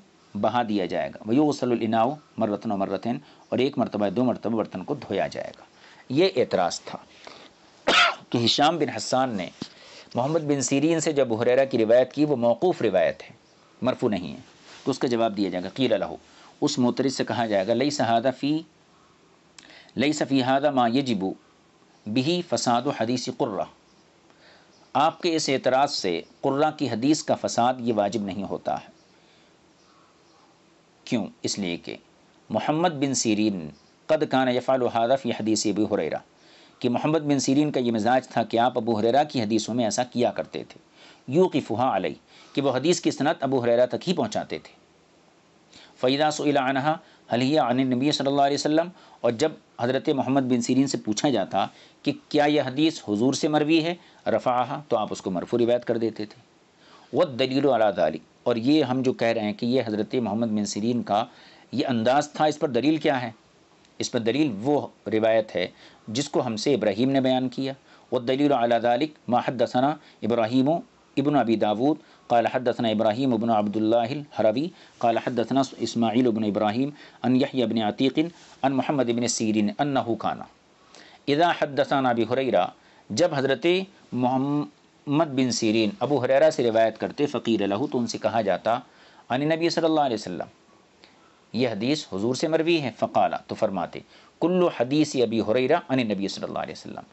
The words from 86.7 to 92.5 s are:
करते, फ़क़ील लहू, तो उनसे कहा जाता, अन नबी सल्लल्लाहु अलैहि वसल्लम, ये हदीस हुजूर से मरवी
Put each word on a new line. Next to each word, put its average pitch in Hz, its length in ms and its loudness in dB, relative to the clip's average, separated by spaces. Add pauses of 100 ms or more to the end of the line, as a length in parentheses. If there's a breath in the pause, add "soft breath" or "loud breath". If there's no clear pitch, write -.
करते, 117 280 -2
फ़क़ील 113 380 0
लहू, 101 220 0
तो 135 120 -2
उनसे 113 200 -4
कहा 110 240 0
जाता, 104 400 0 (480 loud breath)
अन 131 140 0
नबी 160 260 0
सल्लल्लाहु 160 360 2
अलैहि 113 140 -2
वसल्लम, 90 280 -8 (1040 soft breath)
ये 120 140 0
हदीस 117 440 -4
हुजूर 110 240 -2
से 160 120 -2
मरवी 160 300 2